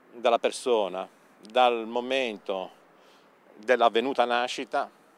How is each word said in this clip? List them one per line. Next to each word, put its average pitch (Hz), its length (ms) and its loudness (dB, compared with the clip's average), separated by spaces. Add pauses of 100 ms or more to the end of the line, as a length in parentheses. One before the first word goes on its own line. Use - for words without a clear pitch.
(120)
della 117 260 2
persona 101 720 -2 (300)
dal 117 480 2
momento 117 840 -4 (840)
dell'avvenuta 117 680 2
nascita 120 640 -4 (300)